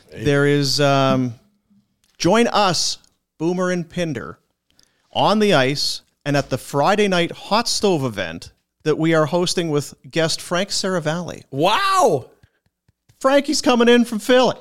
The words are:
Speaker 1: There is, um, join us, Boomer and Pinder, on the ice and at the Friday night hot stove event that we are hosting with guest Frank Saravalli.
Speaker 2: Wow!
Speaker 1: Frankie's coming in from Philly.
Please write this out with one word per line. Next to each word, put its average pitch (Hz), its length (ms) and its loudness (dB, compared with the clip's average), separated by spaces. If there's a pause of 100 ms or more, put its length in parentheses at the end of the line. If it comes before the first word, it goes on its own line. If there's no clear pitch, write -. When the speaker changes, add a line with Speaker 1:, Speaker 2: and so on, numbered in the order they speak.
(220)
Speaker 1:
There 143 240 2
is, 143 340 0
um, 135 540 2 (840)
join 220 300 4
us, - 500 0 (400)
Boomer 180 320 -2
and 175 180 -6
Pinder, 123 500 -8 (760)
on 170 260 2
the 208 160 2
ice 139 480 0 (220)
and 143 120 -2
at 139 140 -2
the 131 80 -4
Friday 196 500 0
night 175 240 -2
hot - 360 -4
stove 175 360 0
event 92 480 -8 (320)
that 151 140 0
we 160 160 0
are 156 120 2
hosting 175 440 -2
with 147 240 -4 (160)
guest 160 300 -2
Frank 185 280 -4
Saravalli. 170 840 -6
Speaker 2:
Wow! 220 800 0 (920)
Speaker 1:
Frankie's 277 420 2
coming 233 260 4
in 240 160 6
from 220 140 -4
Philly. 247 420 2